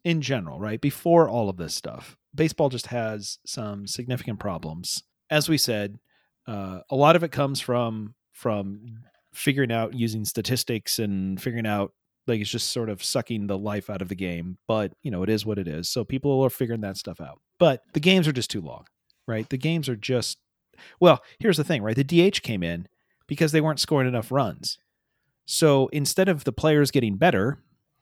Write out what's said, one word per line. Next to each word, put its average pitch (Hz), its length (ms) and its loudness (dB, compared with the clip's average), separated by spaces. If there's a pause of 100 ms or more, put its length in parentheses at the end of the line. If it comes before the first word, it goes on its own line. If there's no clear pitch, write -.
in 165 160 2
general, 98 400 -4
right? 107 200 -4
Before 165 480 4
all 110 200 0
of 92 80 -4
this 85 180 -6
stuff, - 420 -12 (180)
baseball 151 340 2
just 123 200 -4
has 110 580 -6
some 101 400 -10
significant 120 540 -6
problems. 85 600 -6 (280)
As 151 180 2
we 160 100 4
said, 104 400 -2 (480)
uh, 95 340 -8 (100)
a 139 60 -2
lot 151 200 8
of 165 60 4
it 160 100 -4
comes 139 280 0
from, 113 540 -2 (180)
from 107 680 -4 (320)
figuring 135 400 0
out 113 220 -2
using 110 300 -2
statistics 117 760 -4
and 95 420 -2
figuring 117 260 -4
out, 101 260 -2 (340)
like, 113 140 0
it's 101 100 -6
just - 220 -4
sort 117 160 -4
of 101 160 -6
sucking 113 420 -4
the 98 120 -4
life 104 320 -6
out 87 120 -6
of 90 60 -8
the 98 60 -4
game, 90 520 -8
but, 107 260 -2 (100)
you 139 80 -6
know, 90 120 -4
it 95 60 -2
is 107 160 0
what 107 140 -4
it 90 100 -6
is. 82 200 -6
So 117 160 -4
people 135 380 0
are 127 80 4
figuring 117 320 -4
that 95 140 -8
stuff - 240 -12
out, 71 200 -16 (180)
but 147 240 6 (100)
the 156 80 0
games 180 260 6
are 156 60 2
just 123 180 -2
too 107 120 -4
long, 71 240 -14 (400)
right? 113 220 -4
The 135 100 -4
games 151 300 0
are 120 80 -2
just, 117 420 -2 (600)
well, 165 220 8 (160)
here's 190 180 2
the 147 80 0
thing, 135 180 -2
right? 110 140 -2
The 139 80 2
D 165 160 4
H 196 220 4
came 104 200 -4
in 85 260 -6 (380)
because 147 260 0
they 156 80 4
weren't 151 200 0
scoring 135 280 2
enough 120 240 -2
runs. 127 460 -2 (680)
So 139 420 4
instead 151 400 0
of 160 160 0
the 131 80 0
players 151 380 4
getting 110 260 2
better, 123 420 2 (440)